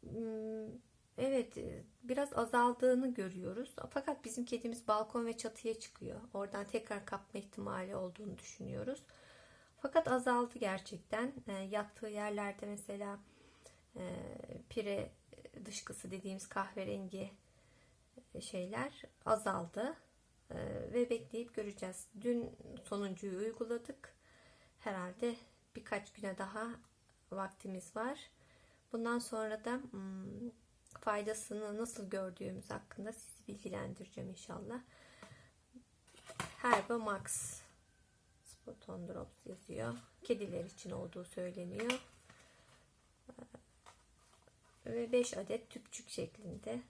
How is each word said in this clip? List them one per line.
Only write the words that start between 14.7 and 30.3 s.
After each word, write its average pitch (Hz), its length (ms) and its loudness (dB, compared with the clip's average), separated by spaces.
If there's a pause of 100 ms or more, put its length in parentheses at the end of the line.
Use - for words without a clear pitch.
dışkısı - 460 -6
dediğimiz 190 380 -6
kahverengi 190 840 -2 (1080)
şeyler 208 640 -2 (240)
azaldı. 208 720 4 (540)
E, - 60 -4 (360)
ve 240 180 6
bekleyip 233 440 -2
göreceğiz. 202 520 -4 (140)
Dün 240 300 4 (340)
sonuncuyu 196 540 0
uyguladık. 233 760 -2 (680)
Herhalde 196 560 0 (400)
birkaç - 360 -2
güne 196 260 -4
daha 208 280 -2 (640)
vaktimiz 190 680 -4
var. 247 220 0 (720)
Bundan 233 260 4
sonra 220 460 0
da, 247 160 2 (100)
hmm, 196 600 -4 (500)